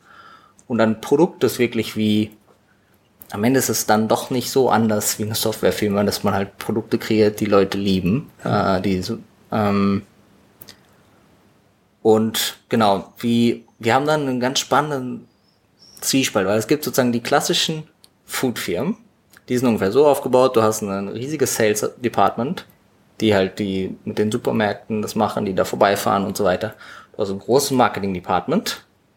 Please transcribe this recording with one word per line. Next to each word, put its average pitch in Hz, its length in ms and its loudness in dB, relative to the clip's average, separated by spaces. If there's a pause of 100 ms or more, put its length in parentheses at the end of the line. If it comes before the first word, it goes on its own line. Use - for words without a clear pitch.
(680)
Und 117 120 -2
ein 110 220 0
Produkt 156 420 2
ist - 160 0
wirklich 113 380 -2
wie, 107 340 0 (1000)
am 101 120 -6
Ende 131 160 4
ist 123 100 -2
es - 160 -4
dann 110 220 2
doch - 220 0
nicht 123 200 -4
so 131 200 2
anders 107 500 0
wie 110 40 -4
eine 110 120 -6
Softwarefirma, 104 680 0
dass 98 200 -2
man 101 100 0
halt 98 240 -4
Produkte 113 400 -4
kreiert, 107 420 2
die 110 60 -2
Leute 98 320 2
lieben, 98 540 0 (120)
äh, 98 380 0
die 95 200 -2
so, 113 160 -6 (340)
ähm, 101 520 0 (2000)
und 110 560 2 (120)
genau, 104 480 0
wie, 117 480 0 (140)
wir 113 160 2
haben 143 100 2
dann 151 160 2
einen 131 180 -2
ganz 131 200 -2
spannenden 131 680 -2 (760)
Zwiespalt, 120 460 0
weil 107 120 2
es 110 80 -6
gibt 151 160 0
sozusagen 123 280 0
die 117 120 -2
klassischen 156 680 -2 (360)
Food-Firmen, 120 720 -4 (540)
die 127 80 0
sind 123 100 0
ungefähr 101 240 2
so 135 140 6
aufgebaut, 131 500 4
du 113 60 4
hast 110 220 2
ein 98 240 -4
riesiges 123 480 -4
Sales-Department, 110 1120 0 (540)
die 107 120 4
halt 95 240 2
die 95 480 -4
mit 107 140 -6
den 107 120 0
Supermärkten 110 680 -2
das 104 140 -8
machen, 110 300 -2
die 95 100 -4
da 92 100 0
vorbeifahren 101 600 2
und 98 120 -6
so 107 60 -2
weiter. 95 320 -2 (380)
Du - 100 -4
hast 98 80 -6
ein 98 80 -8
großes 139 320 0
Marketing-Department 101 1120 -2 (320)